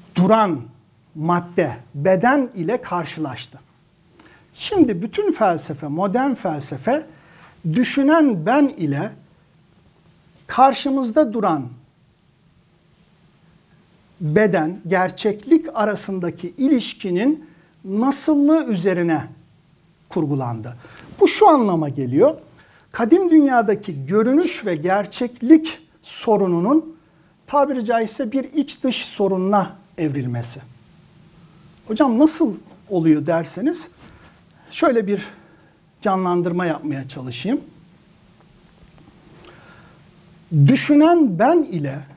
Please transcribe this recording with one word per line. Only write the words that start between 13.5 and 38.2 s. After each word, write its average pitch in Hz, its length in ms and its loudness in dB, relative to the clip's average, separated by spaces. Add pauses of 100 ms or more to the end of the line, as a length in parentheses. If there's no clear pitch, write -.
beden, 175 640 0
gerçeklik 208 880 0
arasındaki 190 840 -6
ilişkinin 254 880 -2 (400)
nasıllığı 277 800 0
üzerine 175 600 0 (840)
kurgulandı. 123 680 -4 (440)
Bu 403 80 8
şu 415 200 6
anlama 196 400 4
geliyor. 143 460 2 (580)
Kadim 339 380 2
dünyadaki 214 760 2
görünüş 226 600 0
ve 175 100 0
gerçeklik 233 1040 0 (240)
sorununun 202 920 0 (500)
tabiri 277 380 0
caizse 226 480 -2
bir 269 120 -2
iç - 380 -6
dış 254 220 -4
sorununa 190 680 -2 (260)
evrilmesi. 131 640 -6 (1300)
"Hocam 226 320 2
nasıl 294 360 2 (340)
oluyor?" 160 380 2
derseniz 175 640 -4 (800)
şöyle 233 360 0
bir 202 160 -4 (800)
canlandırma 180 640 0
yapmaya 139 420 -6
çalışayım. 143 520 -6 (3000)